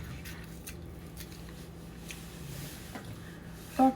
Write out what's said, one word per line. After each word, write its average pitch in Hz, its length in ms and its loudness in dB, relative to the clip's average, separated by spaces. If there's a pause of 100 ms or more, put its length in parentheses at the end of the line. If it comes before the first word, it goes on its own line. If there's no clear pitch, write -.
(3750)
Так, 262 200 12